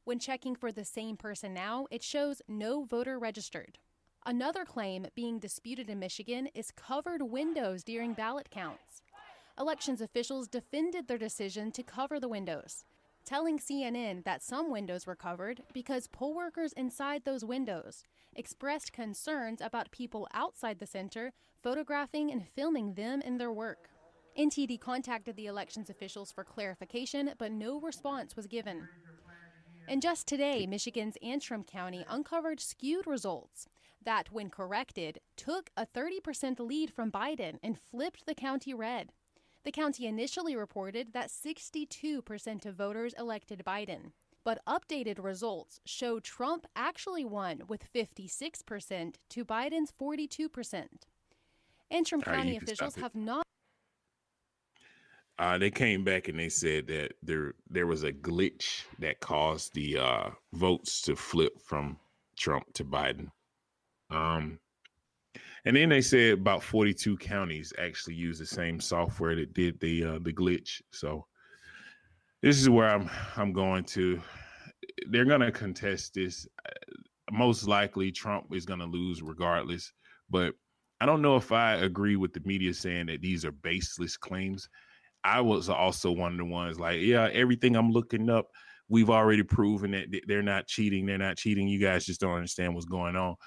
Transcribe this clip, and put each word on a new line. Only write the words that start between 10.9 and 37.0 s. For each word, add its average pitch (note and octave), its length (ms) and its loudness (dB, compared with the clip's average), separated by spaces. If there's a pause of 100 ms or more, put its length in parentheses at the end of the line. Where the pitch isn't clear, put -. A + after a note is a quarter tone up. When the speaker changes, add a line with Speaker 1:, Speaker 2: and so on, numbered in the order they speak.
Speaker 1:
their A#3+ 100 -4
decision G#3+ 560 -6
to B3 100 -8
cover C#4 360 -6
the B3 80 -6
windows, F#3+ 580 -8 (400)
telling D4+ 340 -2
C C#4 240 -4
N A#3+ 120 -4
N G#3 300 -6
that F#3 160 -4
some D4+ 300 -4
windows F3+ 340 -6
were F3+ 100 -10
covered F#3+ 460 -8 (120)
because B3+ 340 -6
poll C#4+ 260 -8
workers E4 400 -6
inside C#4 520 -6
those C4+ 180 -4
windows A3+ 600 -8 (300)
expressed - 600 -8
concerns A3+ 680 -8
about A3+ 300 -6
people A3+ 420 -10
outside A3+ 460 -6
the - 80 -12
center A3+ 460 -10 (280)
photographing D4 720 -4
and A3+ 160 -6
filming C4+ 460 -4
them A#3 280 -4
in B3 160 -4
their A#3+ 140 -4
work. A3 380 -10 (480)
N D4 120 4
T C#4+ 160 0
D A#3 120 -4
contacted A#3+ 580 -6
the G#3+ 120 -12
elections G3+ 420 -10
officials G3 420 -14
for G3 140 -14
clarification, A#3+ 920 -6
but G#3+ 140 -6
no A3 280 -6
response C#4+ 560 -8
was G#3 120 -12
given. G3 400 -10 (1000)
And C4+ 140 -2
just E4+ 260 -2
today, C#4 380 0
Michigan's G#3 560 -6
Antrim A#3 440 -8
County F3+ 440 -10
uncovered D#4 520 -4
skewed E4 440 -4
results G3+ 640 -6 (360)
that, G#3+ 280 -2
when G#3 180 -8
corrected, F#3+ 720 -6 (160)
took E4+ 400 -8
a A3+ 100 -4
thirty F4 360 -8
percent C4 380 -6
lead C#4+ 300 -4
from A3+ 220 -6